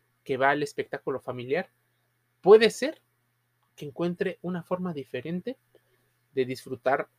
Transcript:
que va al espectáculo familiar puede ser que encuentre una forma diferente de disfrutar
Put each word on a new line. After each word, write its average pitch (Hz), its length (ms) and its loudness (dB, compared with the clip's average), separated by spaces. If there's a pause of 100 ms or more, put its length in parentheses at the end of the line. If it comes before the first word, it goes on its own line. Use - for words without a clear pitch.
(240)
que 131 120 -4
va 135 140 4
al 147 140 0
espectáculo 139 560 -8
familiar 127 500 -6 (680)
puede 220 300 8
ser 277 300 -6 (760)
que 151 100 -14
encuentre 175 560 -4
una 175 220 -6
forma 180 280 -4
diferente 156 640 -8 (800)
de 131 100 0
disfrutar 131 640 -4 (100)